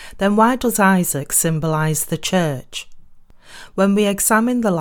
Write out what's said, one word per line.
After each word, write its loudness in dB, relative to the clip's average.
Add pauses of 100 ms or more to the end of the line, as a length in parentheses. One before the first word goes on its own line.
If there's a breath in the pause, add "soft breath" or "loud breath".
(180 loud breath)
Then 0
why 4
does -2
Isaac 2
symbolize 0
the -4
church? -4 (840 loud breath)
When 2
we 2
examine 0
the 0